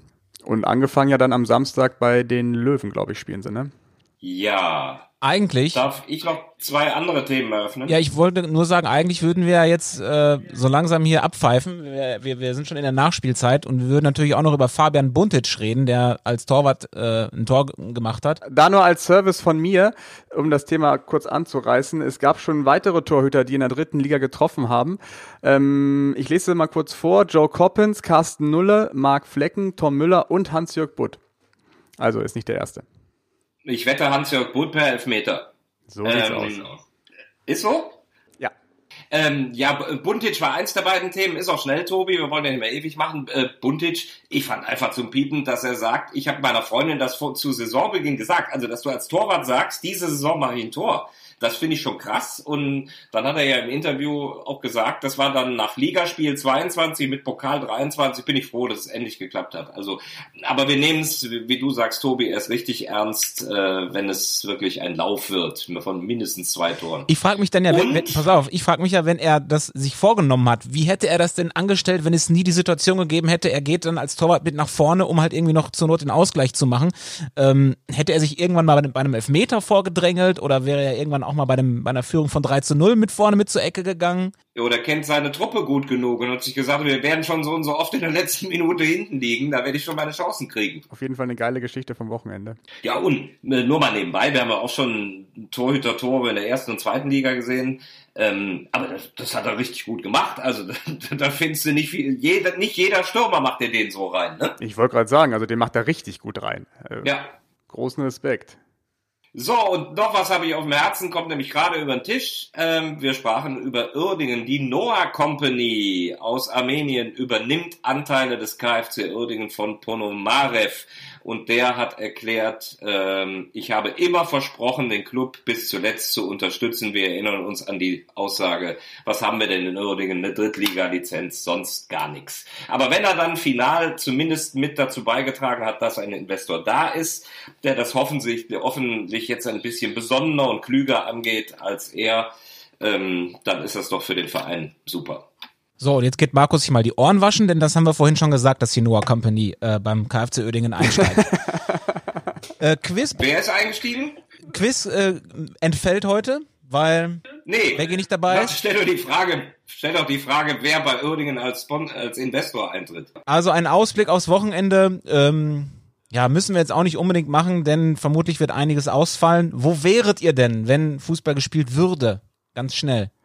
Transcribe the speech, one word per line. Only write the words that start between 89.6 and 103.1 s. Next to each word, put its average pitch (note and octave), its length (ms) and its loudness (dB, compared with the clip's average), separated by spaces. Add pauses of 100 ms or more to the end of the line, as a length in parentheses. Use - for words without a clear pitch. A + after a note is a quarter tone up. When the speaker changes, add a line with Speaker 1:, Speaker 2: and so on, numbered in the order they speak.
Speaker 2:
werde C#3 140 -4
ich C#3+ 60 -8
schon D#3+ 120 -8
meine D3+ 140 -4
Chancen - 380 -6
kriegen. D3+ 420 -6
Speaker 1:
Auf A#2+ 100 -20
jeden C3 160 -8
Fall C3 80 -6
eine B2 100 -6
geile A#2+ 280 -4
Geschichte B2 320 -10
vom A2+ 160 -10
Wochenende. G#2+ 460 -12 (260)
Speaker 2:
Ja, - 160 -4
und, - 320 -2 (140)
äh, C3 180 0
nur D3 180 2
mal A#2+ 140 2
nebenbei, G2 400 0
wir B2+ 80 2
haben A#2 80 -2
ja G#2 80 0
auch B2 100 -4
schon G#2 580 -4 (240)
Torhüter-Tore B2+ 800 0
in G#2+ 80 -2
der G2+ 100 -4
ersten A#2+ 260 -4
und G#2 80 -8
zweiten F3+ 280 -2
Liga C3+ 240 2
gesehen, B2+ 480 -4 (340)
ähm, G2+ 580 -2
aber - 160 -4
das, - 280 -14
das - 180 -8
hat G#2+ 120 -4
er G#2+ 100 -2
richtig - 300 -8
gut A2 160 -8
gemacht, A#2 360 -2
also A#2+ 260 -4
<laughs> - 460 -12
da, D3 60 -4
da C#3 140 -2
findest D#3 340 -4
du D3+ 80 0
nicht D3 160 0
viel, C#3 320 -4
jeder, F3+ 380 0
nicht G#3 180 -2
jeder F#3 280 2
Stürmer F#3 360 0